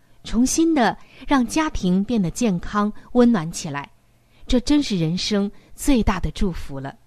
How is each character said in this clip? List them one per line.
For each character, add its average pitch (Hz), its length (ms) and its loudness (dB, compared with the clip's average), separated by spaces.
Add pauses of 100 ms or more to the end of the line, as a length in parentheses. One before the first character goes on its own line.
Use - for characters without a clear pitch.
(240)
重 240 220 2
新 330 280 2
的 233 220 2 (300)
让 254 200 2
家 311 220 0
庭 190 340 0
变 220 200 0
得 170 80 -2
健 185 280 0
康 208 320 -2 (220)
温 240 180 6
暖 175 220 0
起 - 160 -8
来。 143 220 -8 (560)
这 254 140 2
真 294 220 2
是 214 160 -2
人 160 200 0
生 202 320 -2 (240)
最 254 280 2
大 202 160 0
的 156 120 -4
祝 190 200 -2
福 139 300 -8
了。 135 160 -12 (100)